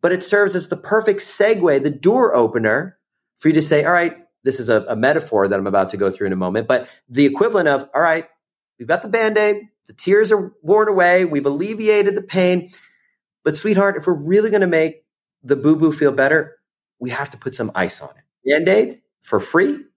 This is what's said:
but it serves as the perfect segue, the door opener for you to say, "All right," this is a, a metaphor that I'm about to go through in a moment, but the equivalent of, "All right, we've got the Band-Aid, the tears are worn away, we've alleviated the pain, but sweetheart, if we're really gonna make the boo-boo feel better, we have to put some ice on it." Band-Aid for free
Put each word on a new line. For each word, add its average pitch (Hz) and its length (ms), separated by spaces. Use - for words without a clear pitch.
but 175 120
it 185 100
serves 202 320
as 180 140
the 180 100
perfect 214 420
segue, 175 600
the 151 80
door 214 440
opener 117 600
for 156 100
you 156 60
to 156 60
say, 151 240
"All 170 80
right," 170 240
this 131 160
is 117 100
a, 107 180
a 120 80
metaphor 123 500
that 98 120
I'm 95 80
about 95 240
to 98 80
go 98 120
through 98 180
in 95 40
a 92 40
moment, 95 320
but 127 200
the 135 200
equivalent 175 420
of, 139 240
"All 139 80
right, 165 260
we've 113 100
got 170 140
the 220 60
Band-Aid, 214 480
the - 60
tears 202 380
are 196 220
worn 208 260
away, 185 360
we've 143 220
alleviated 202 680
the 208 60
pain, 180 480
but 151 120
sweetheart, 196 400
if 156 100
we're 185 80
really 185 360
gonna 196 160
make 160 380
the 135 140
boo-boo 151 360
feel 147 200
better, 139 440
we 127 120
have 139 200
to - 80
put - 160
some 110 200
ice 90 260
on 69 100
it." - 380
Band-Aid 175 520
for 104 180
free 196 460